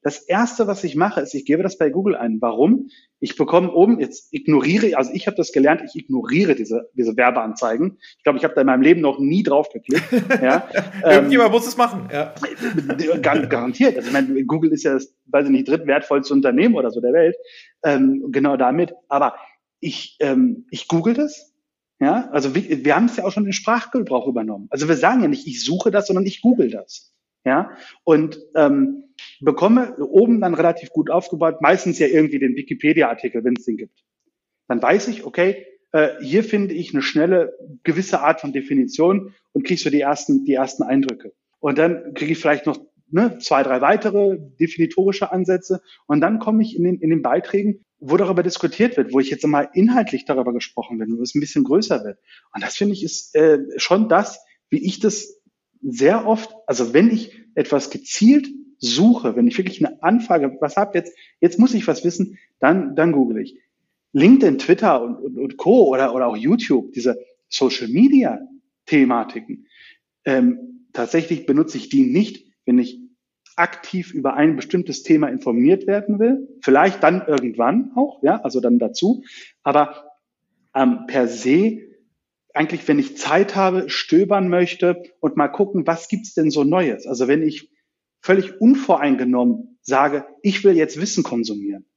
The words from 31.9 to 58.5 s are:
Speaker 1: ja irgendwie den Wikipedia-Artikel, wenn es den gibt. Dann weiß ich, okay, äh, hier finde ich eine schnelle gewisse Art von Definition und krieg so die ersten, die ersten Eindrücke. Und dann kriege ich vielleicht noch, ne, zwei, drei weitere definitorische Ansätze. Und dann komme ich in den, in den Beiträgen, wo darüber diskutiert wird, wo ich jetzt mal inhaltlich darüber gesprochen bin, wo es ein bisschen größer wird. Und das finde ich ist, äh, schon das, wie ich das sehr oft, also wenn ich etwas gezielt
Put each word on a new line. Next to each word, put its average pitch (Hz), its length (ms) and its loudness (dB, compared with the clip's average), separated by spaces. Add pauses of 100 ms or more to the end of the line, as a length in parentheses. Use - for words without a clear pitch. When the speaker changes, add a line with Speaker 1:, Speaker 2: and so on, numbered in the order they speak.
Speaker 1:
ja 151 80 2
irgendwie 143 320 2
den 131 160 0
Wikipedia-Artikel, 135 880 -2
wenn 123 140 0
es - 80 -18
den 110 120 -4
gibt. - 260 -16 (640)
Dann 120 140 -4
weiß 196 280 0
ich, - 160 -12
okay, 180 400 -2 (260)
äh, 151 180 2 (120)
hier 160 220 0
finde 202 300 -2
ich 165 200 -8
eine 139 80 -2
schnelle 170 520 0 (300)
gewisse 175 380 -2
Art 160 200 0
von 143 120 -8
Definition 147 800 0 (180)
und 143 140 -4
krieg 175 140 -2
so 160 100 -4
die 143 120 2
ersten, 139 440 0
die 143 80 0
ersten 131 300 -2
Eindrücke. 131 500 -4 (260)
Und 143 180 -2
dann 160 380 -2
kriege 151 160 -6
ich 151 80 -4
vielleicht 147 260 0
noch, 151 140 -4 (300)
ne, 220 300 0
zwei, 139 220 0
drei 127 200 0
weitere 202 560 0 (220)
definitorische 185 720 -2
Ansätze. 185 500 -2 (260)
Und 147 140 2
dann 220 180 0
komme 220 240 2
ich - 120 -4
in 170 80 0
den, 180 160 0
in 160 100 -2
den 160 120 2
Beiträgen, 196 640 -2 (160)
wo 151 180 0
darüber 180 240 0
diskutiert 175 560 -2
wird, 127 160 -2
wo 135 60 2
ich 135 100 -2
jetzt 147 160 -6
mal 147 280 -2
inhaltlich 226 520 2
darüber 123 280 -2
gesprochen 117 440 -10
bin, 113 200 -6
wo 117 40 -8
es 127 140 -8
ein 147 60 0
bisschen 147 240 -2
größer 147 380 0
wird. 104 160 -14 (340)
Und - 100 -10
das - 120 -8
finde 202 180 -2
ich 190 100 -8
ist, - 320 -10
äh, 151 240 6 (180)
schon 208 320 0
das, 190 340 0 (260)
wie 147 140 -2
ich 185 160 -4
das - 420 -4 (400)
sehr 143 440 0
oft, 220 280 -2 (120)
also 120 280 -4
wenn 208 180 6
ich - 260 -4 (180)
etwas 143 340 -2
gezielt 277 580 2 (380)